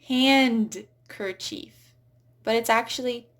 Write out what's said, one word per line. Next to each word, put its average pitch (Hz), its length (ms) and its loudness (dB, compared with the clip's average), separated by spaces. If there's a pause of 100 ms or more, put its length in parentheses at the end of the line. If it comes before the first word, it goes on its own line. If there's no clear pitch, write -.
handkerchief, 226 1900 -2 (500)
but 220 120 0
it's 233 140 0
actually 240 580 -2 (120)